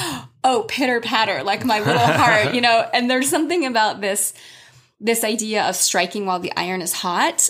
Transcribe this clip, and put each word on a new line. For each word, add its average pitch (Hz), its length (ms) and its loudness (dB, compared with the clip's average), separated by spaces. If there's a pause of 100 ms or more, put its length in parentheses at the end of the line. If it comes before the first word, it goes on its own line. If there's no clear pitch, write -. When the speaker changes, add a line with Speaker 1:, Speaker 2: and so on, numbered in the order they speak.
(120)
Speaker 1:
<gasps> - 320 -10
"Oh, 254 240 2
pitter 254 320 0
patter," 214 440 -2
like, 202 200 -2
my 220 160 2
little - 260 2
heart, 233 480 4
Speaker 2:
<laughs> - 20 0
Speaker 1:
you 240 60 0
know? 233 320 2
And 247 160 2
there's 254 200 0
something 320 360 0
about 220 360 0
this, 202 320 -2 (680)
this 226 200 0
idea 214 440 -2
of 190 80 -2
striking 190 520 0
while 180 120 0
the 180 160 -6
iron 185 260 -2
is 175 120 -4
hot 196 560 0